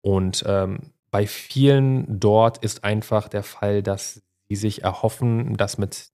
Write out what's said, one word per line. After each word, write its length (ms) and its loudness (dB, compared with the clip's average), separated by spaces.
Und, 440 0
ähm, 320 -2
bei 160 0
vielen 920 2
dort 400 4
ist 240 -8
einfach 440 0
der 160 -6
Fall, 400 -2
dass 380 -6
sie 60 -2
sich 280 -4
erhoffen, 720 -2
dass 200 -2
mit 380 -6